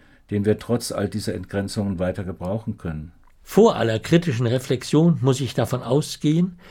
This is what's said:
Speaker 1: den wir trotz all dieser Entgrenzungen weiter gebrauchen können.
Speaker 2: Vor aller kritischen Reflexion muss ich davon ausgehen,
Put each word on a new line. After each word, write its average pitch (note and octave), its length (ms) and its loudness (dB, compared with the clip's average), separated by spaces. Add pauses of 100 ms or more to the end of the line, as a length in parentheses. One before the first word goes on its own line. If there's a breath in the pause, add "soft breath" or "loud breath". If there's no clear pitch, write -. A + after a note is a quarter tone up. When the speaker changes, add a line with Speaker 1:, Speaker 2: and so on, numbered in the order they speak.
(300 soft breath)
Speaker 1:
den G2+ 160 0
wir G#2+ 120 4
trotz - 360 -4
all F#2+ 160 -2
dieser G2+ 240 -4
Entgrenzungen G2 680 -4
weiter F#2 240 -2
gebrauchen F#2+ 540 -6
können. D#2 340 -10 (320)
Speaker 2:
Vor G#3+ 320 4
aller A2+ 240 0
kritischen C#3+ 480 2
Reflexion C3 760 2
muss C3 200 2
ich A#2+ 120 -4
davon B2 300 -2
ausgehen, D3+ 760 0 (120 loud breath)